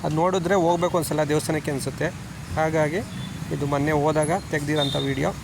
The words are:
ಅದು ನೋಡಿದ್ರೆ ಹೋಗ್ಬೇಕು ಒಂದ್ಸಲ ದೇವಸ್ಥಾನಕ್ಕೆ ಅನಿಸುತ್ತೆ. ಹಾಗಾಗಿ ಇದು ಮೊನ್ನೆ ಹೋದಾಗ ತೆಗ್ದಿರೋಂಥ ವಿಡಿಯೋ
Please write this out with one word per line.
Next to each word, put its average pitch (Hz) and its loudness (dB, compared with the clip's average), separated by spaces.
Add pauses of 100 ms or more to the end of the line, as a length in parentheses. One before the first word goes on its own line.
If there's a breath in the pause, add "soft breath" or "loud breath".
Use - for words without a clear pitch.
ಅದು 151 0
ನೋಡಿದ್ರೆ 185 2
ಹೋಗ್ಬೇಕು 175 2
ಒಂದ್ಸಲ 151 0
ದೇವಸ್ಥಾನಕ್ಕೆ 151 0
ಅನಿಸುತ್ತೆ. 135 -4 (500)
ಹಾಗಾಗಿ 160 2 (540)
ಇದು 143 -2
ಮೊನ್ನೆ 143 2
ಹೋದಾಗ 151 2 (200)
ತೆಗ್ದಿರೋಂಥ 147 0 (140)
ವಿಡಿಯೋ 139 0 (120)